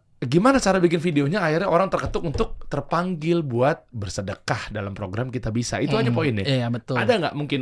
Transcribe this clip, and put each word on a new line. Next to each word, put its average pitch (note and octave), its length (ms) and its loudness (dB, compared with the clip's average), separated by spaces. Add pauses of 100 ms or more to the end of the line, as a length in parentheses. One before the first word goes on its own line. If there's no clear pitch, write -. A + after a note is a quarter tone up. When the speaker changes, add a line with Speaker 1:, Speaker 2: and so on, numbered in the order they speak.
(200)
Speaker 1:
Gimana F#3+ 380 4
cara F#3+ 200 4
bikin E3+ 200 4
videonya D3 420 2
akhirnya E3 260 0
orang F3+ 220 4
terketuk - 340 -2
untuk F3 420 -2
terpanggil E3 800 -2
buat C3+ 480 0
bersedekah G#2 800 -6
dalam G2+ 240 -6
program G2+ 340 -6
Kita A#2 220 -6
Bisa. A2+ 280 -2
Itu E3 160 0
aja A3 120 2
Speaker 2:
Hmm. A#2+ 100 0
Speaker 1:
poinnya. A#2+ 280 0
Speaker 2:
Iya, C3 240 0
betul. A#2+ 260 -4
Speaker 1:
Ada G3+ 240 2
nggak D#3 160 -2
mungkin C#3+ 280 -2